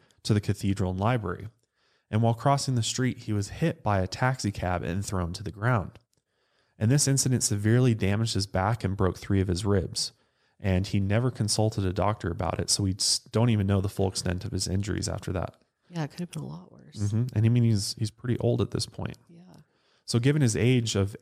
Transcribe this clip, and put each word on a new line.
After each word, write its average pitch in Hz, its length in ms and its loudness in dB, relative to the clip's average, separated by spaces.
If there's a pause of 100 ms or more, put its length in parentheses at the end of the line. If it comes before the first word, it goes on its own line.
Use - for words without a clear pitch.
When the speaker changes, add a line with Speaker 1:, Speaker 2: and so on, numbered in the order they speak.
(240)
Speaker 1:
to 110 100 4
the 104 60 4
cathedral 98 500 0
and 92 100 -4
library. 107 480 -2 (640)
And 110 120 2
while 113 120 4
crossing 135 420 2
the 117 60 2
street, 127 360 -2
he 110 140 -6
was 101 160 0
hit - 360 -4
by 101 160 2
a 92 80 0
taxi 127 440 -2
cab 90 300 -2
and 90 220 -4
thrown 90 300 -2
to - 100 -12
the 104 80 -6
ground. 110 460 -2 (800)
And 107 120 4
this 143 180 4
incident 131 340 2
severely 113 520 4
damaged 104 400 0
his 95 120 0
back 98 380 0
and 95 120 -2
broke 95 220 0
three 98 220 2
of 95 80 2
his 90 160 -2
ribs. - 480 0 (480)
And 95 260 2
he 101 140 0
never 110 300 0
consulted 107 540 0
a 92 80 0
doctor 95 380 -2
about 87 300 -4
it, 87 100 -4
so - 140 0
we 95 80 2
s-, - 260 -2
don't 117 320 0
even 104 160 2
know 98 140 2
the 101 80 -2
full 98 200 0
extent 90 360 -4
of - 80 -6
his 92 160 -4
injuries 92 400 -2
after 92 240 -6
that. 90 220 -4 (340)
Speaker 2:
Yeah, 170 160 -6
it 139 60 -8
could - 100 -14
have 175 100 -8
been 147 120 -10
a 135 40 -10
lot 165 240 -14
worse. 123 260 -20
Speaker 1:
Mm-hmm. 104 280 -2 (100)
And 110 120 2
I - 20 6
mean, 120 160 4
he's, 107 340 0
he's 110 120 -4
pretty - 280 -4
old 117 220 0
at 104 120 0
this - 140 -4
point. - 300 -10 (120)
Speaker 2:
Yeah. 170 120 -20 (640)
Speaker 1:
So - 140 0
given 143 240 4
his 110 140 4
age 117 400 2
of 98 260 0